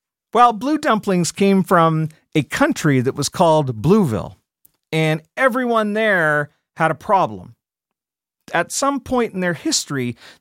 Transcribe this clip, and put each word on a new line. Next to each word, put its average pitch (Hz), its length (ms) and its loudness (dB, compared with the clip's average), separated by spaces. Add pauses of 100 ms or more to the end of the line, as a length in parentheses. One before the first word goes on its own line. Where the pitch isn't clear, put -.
(340)
Well, 240 200 4
blue 254 240 -2
dumplings 202 540 0
came 196 320 2
from 165 460 2 (260)
a 151 80 2
country 151 580 0
that 123 140 -2
was 139 140 -6
called 151 520 2
Blueville, 123 540 0 (560)
and 160 300 -2 (140)
everyone 233 580 0
there 170 580 0 (260)
had 160 140 2
a 156 40 -6
problem. 117 600 -2 (960)
At 170 180 -2
some 277 280 -2
point 240 340 -4
in 185 60 -6
their 180 160 -2
history, 135 600 -6 (260)